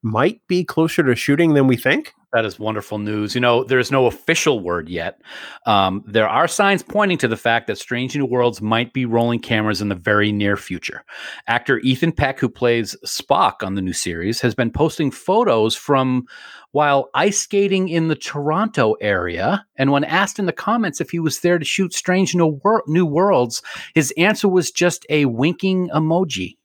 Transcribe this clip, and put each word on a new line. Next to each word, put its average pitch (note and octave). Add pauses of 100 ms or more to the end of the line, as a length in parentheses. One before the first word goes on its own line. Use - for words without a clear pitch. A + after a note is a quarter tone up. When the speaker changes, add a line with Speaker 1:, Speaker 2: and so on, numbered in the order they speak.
Speaker 1:
might A#2
be F3+
closer E3
to B2+
shooting D3+
than C#3
we C3
think. F3+ (200)
Speaker 2:
That A2+
is G2
wonderful G#2+
news. G#2
You B2
know, A#2+
there B2+
is B2
no C3+
official B2
word F2
yet. F2 (420)
Um, G2
there G#2+
are D3
signs G3
pointing G3
to -
the A2
fact A#2
that G#2
Strange B2
New C#3+
Worlds A#2+
might A2
be C3
rolling A#2
cameras G#2+
in G#2
the G2
very G#2
near G2+
future. - (400)
Actor A#2+
Ethan C3
Peck, C3+
who B2
plays A#2 (120)
Spock -
on G2
the F#2+
new F2+
series, F2+
has A#2+
been A#2
posting D3+
photos C3
from C3 (460)
while C#3+
ice F#3+
skating F#3+
in D#3+
the D#3
Toronto D3
area. F#2+ (120)
And C3+
when C#3+
asked F#3+
in G3+
the E3+
comments A3
if E3+
he E3+
was D#3+
there F3
to D#3
shoot F#3
Strange F3+
New D#3
Wor-, A3+
New E3
Worlds, D3+ (320)
his D3
answer G3+
was F#3
just -
a D3
winking E3+
emoji. D#3